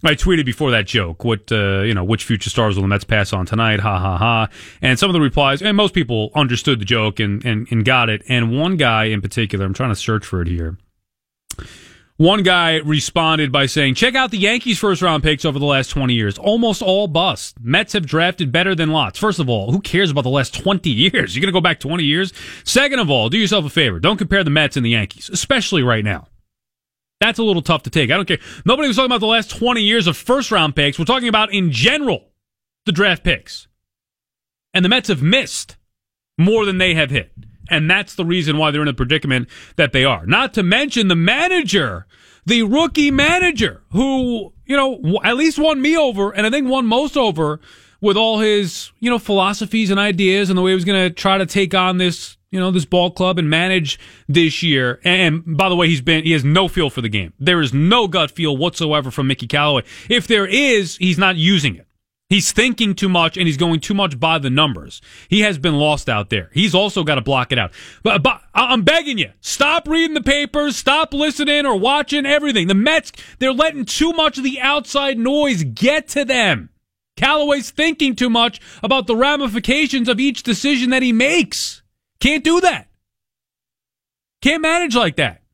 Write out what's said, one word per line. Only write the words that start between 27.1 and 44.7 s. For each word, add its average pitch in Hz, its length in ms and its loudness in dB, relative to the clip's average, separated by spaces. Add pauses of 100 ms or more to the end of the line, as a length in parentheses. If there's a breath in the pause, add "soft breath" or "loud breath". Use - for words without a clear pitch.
That's 220 200 0
a - 20 2
little 190 200 2
tough 160 200 0
to - 80 -8
take. 135 220 2
I 170 40 2
don't 190 120 -2
care. 175 100 -2 (260 loud breath)
Nobody 262 220 2
was 226 100 0
talking 262 140 2
about 247 80 0
the 214 80 0
last 226 240 0
twenty 233 320 -2
years 208 240 2
of 165 100 0
first-round 196 600 0
picks. 147 240 0
We're 160 60 -2
talking 247 220 0
about, 214 240 0
in 185 200 0
general, 226 580 0 (560)
the 175 60 -2
draft 180 320 0
picks. - 420 -4 (1080)
And 185 120 2
the 185 40 2
Mets 247 200 0
have 165 120 0
missed 190 580 -2 (600)
more 208 260 4
than 190 140 -2
they 185 160 2
have 151 160 0
hit. 120 220 -4 (380)
And 156 200 0
that's 190 240 -2
the 175 120 -4
reason 156 320 0
why 156 120 2
they're 147 120 -2
in 151 40 0
the 143 60 0
predicament 131 560 -2 (280 loud breath)
that 143 180 0
they 131 100 4
are. 101 220 0
Not 214 260 0
to 214 100 0
mention 226 460 0
the 175 80 2
manager, 190 920 0 (380 soft breath)
the 226 180 2
rookie 285 480 2
manager, 294 680 0 (100)
who, 247 640 -2 (140)
you 269 100 -2